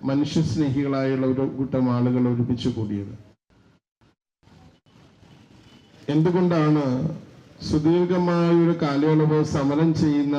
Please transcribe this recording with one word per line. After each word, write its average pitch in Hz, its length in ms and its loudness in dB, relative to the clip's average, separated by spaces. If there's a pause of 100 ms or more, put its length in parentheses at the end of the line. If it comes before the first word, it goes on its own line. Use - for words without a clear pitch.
മനുഷ്യസ്നേഹികളായുള്ള 139 1200 -2
ഒരു 131 220 0
കൂട്ടം 131 420 -2
ആളുകൾ 123 380 0
ഒരുമിച്ച് 120 400 -2
കൂടിയത്. 104 460 -6 (3000)
എന്തുകൊണ്ടാണ് 160 760 2 (800)
സുദീർഘമായ 175 880 0 (140)
ഒരു 170 180 2
കാലയളവ് 151 640 2
സമരം 147 500 0
ചെയ്യുന്ന 143 440 0